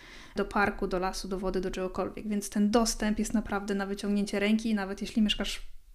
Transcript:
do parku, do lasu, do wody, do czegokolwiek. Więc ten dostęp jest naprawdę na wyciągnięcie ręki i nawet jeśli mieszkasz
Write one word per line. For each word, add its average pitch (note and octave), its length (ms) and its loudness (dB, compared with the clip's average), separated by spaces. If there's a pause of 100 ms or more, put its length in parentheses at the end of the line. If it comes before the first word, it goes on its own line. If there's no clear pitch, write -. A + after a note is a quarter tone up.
(360)
do G3+ 80 2
parku, G3+ 420 0
do F#3 120 0
lasu, F#3 300 -2
do F#3+ 100 -4
wody, F#3 220 0
do F#3 100 -2
czegokolwiek. F#3+ 580 -4
Więc G#3 220 -2
ten G#3 200 4
dostęp A3 480 2
jest G#3+ 160 0
naprawdę G3+ 400 0
na G3 120 0
wyciągnięcie G3+ 540 0
ręki A3 300 4
i A3 40 2
nawet G3 260 -2
jeśli G#3+ 220 2
mieszkasz - 400 0 (320)